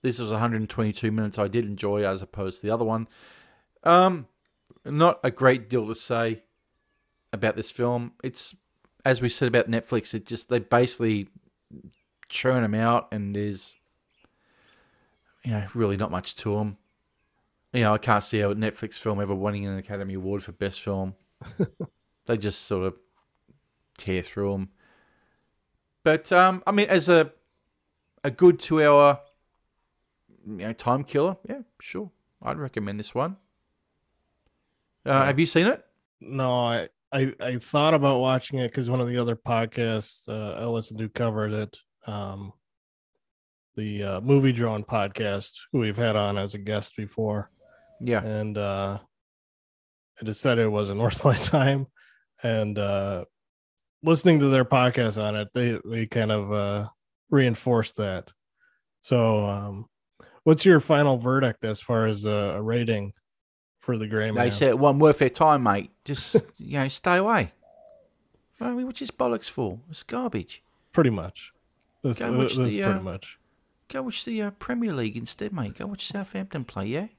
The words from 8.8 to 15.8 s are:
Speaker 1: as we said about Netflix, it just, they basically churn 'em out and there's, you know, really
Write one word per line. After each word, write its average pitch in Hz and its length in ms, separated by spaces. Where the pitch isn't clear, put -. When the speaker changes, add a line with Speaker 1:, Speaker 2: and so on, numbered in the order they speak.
Speaker 1:
as 127 160
we 127 80
said - 180
about 117 220
Netflix, 117 460
it 104 100
just, - 240
they 123 80
basically 117 720
churn 127 340
'em 104 100
out 117 380
and 101 240
there's, 104 420
you 123 80
know, 104 220
really 104 240